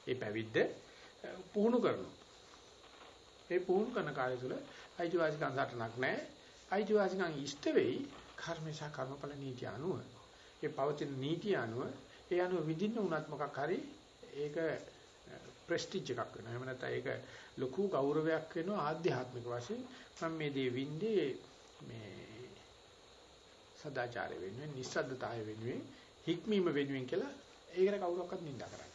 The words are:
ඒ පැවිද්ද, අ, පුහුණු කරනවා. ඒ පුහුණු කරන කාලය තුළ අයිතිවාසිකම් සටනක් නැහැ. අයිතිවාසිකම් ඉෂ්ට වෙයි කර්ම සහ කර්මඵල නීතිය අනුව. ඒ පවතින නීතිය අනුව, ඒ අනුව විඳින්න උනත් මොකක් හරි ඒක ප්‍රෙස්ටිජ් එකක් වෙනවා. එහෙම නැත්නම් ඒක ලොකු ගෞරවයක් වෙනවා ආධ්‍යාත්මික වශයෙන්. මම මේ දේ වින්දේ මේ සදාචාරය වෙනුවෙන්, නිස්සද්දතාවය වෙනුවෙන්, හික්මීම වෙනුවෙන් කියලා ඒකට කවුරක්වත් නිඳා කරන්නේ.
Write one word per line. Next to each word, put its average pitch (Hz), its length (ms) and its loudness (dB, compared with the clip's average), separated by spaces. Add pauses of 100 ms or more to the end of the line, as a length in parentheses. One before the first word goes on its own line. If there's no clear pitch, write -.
ඒ 127 120 -2
පැවිද්ද, 107 420 2
අ, - 680 6 (200)
පුහුණු 233 320 8
කරනවා. 104 360 4 (1300)
ඒ 180 120 2
පුහුණු 190 320 4
කරන 165 220 -2
කාලය 127 240 0
තුළ 127 180 -2 (380)
අයිතිවාසිකම් 160 580 2
සටනක් 120 440 -2
නැහැ. 160 280 0 (440)
අයිතිවාසිකම් 190 720 4
ඉෂ්ට - 340 -6
වෙයි 214 260 6 (360)
කර්ම 160 340 -6
සහ 151 220 -6
කර්මඵල 143 460 -6
නීතිය 123 340 -8
අනුව. 135 300 -4 (580)
ඒ 151 120 -4
පවතින 147 480 0
නීතිය 165 380 0
අනුව, 120 260 0 (440)
ඒ 175 160 2
අනුව 180 220 2
විඳින්න 190 360 0
උනත් 160 280 0
මොකක් 143 300 -4
හරි 160 220 0 (560)
ඒක 147 200 -4 (1040)
ප්‍රෙස්ටිජ් 170 480 -2
එකක් 117 200 -2
වෙනවා. 113 220 -12
එහෙම 123 120 -4
නැත්නම් 127 280 -4
ඒක 123 160 -2 (460)
ලොකු 131 340 -2
ගෞරවයක් 156 640 2
වෙනවා 180 300 -2
ආධ්‍යාත්මික 135 640 -2
වශයෙන්. 120 360 -6 (340)
මම 165 180 -4
මේ 151 180 -2
දේ 135 180 2
වින්දේ 156 560 0 (540)
මේ 139 460 -12 (1500)
සදාචාරය 120 600 -4
වෙනුවෙන්, 113 340 -8
නිස්සද්දතාවය 127 720 -4
වෙනුවෙන්, 113 380 -6 (400)
හික්මීම 180 460 0
වෙනුවෙන් 139 380 0
කියලා 220 280 -2 (360)
ඒකට 196 300 2
කවුරක්වත් 175 420 -2
නිඳා 131 280 -8
කරන්නේ. - 260 -14